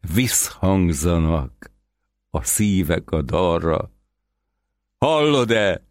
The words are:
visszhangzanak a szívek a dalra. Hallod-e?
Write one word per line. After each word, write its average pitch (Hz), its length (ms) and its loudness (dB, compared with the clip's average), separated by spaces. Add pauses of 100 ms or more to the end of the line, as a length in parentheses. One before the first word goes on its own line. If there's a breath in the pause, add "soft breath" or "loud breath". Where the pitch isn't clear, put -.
(140)
visszhangzanak 85 1600 0 (580)
a - 140 -6
szívek 92 680 -2
a 80 100 0
dalra. 82 720 -2 (1040)
Hallod-e? 127 920 2